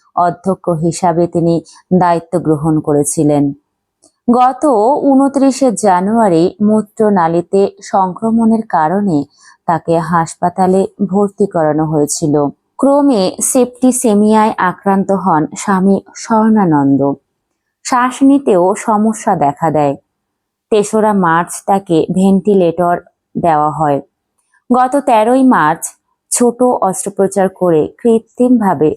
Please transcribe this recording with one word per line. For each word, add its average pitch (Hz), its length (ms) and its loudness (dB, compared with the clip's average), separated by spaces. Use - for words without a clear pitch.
অধ্যক্ষ 175 500 -4
হিসাবে 170 480 -2
তিনি 170 280 -2
দায়িত্ব 175 460 0
গ্রহণ 156 420 -2
করেছিলেন। 147 640 0
গত 254 360 2
ঊনত্রিশে 269 640 2
জানুয়ারি 190 640 2
মূত্রনালীতে 196 1000 0
সংক্রমণের 220 880 -2
কারণে 170 500 0
তাকে 165 280 -2
হাসপাতালে 180 720 0
ভর্তি 202 420 -2
করানো 156 400 -2
হয়েছিল। 151 480 -2
ক্রমে 277 460 2
সেপ্টিসেমিয়ায় 220 1120 0
আক্রান্ত 196 420 -2
হন 180 300 0
স্বামী 196 400 0
স্বর্ণানন্দ। 185 760 2
শ্বাস 254 380 -2
নিতেও 269 420 2
সমস্যা 214 500 -2
দেখা 147 340 -2
দেয়। 143 240 0
তেসরা 214 400 0
মার্চ 170 280 0
তাকে 196 300 -2
ভেন্টিলেটর 185 840 0
দেওয়া 151 340 0
হয়। 147 280 -2
গত 254 240 2
তেরোই 247 380 2
মার্চ 165 300 0
ছোট 240 280 0
অস্ত্রোপচার 190 640 -2
করে 165 220 2
কৃত্রিমভাবে 226 1000 0